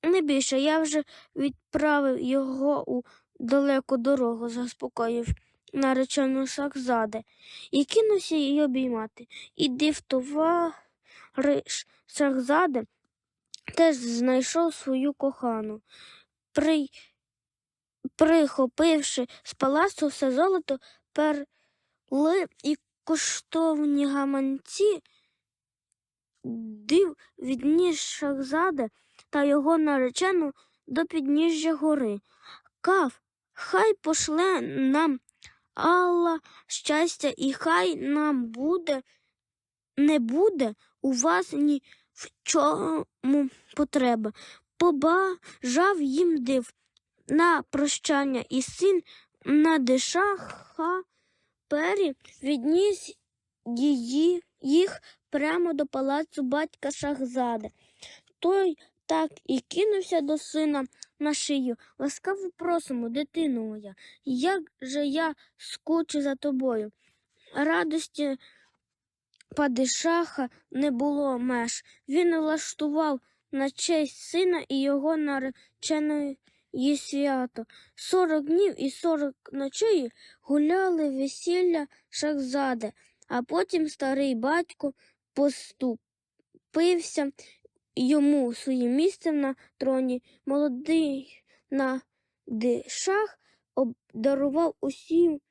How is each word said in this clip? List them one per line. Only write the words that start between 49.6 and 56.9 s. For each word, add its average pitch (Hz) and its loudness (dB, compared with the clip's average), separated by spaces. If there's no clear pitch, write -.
Пері 330 0
відніс 302 0
її, 285 2
їх 330 2
прямо 330 0
до 285 0
палацу 277 -4
батька 285 -2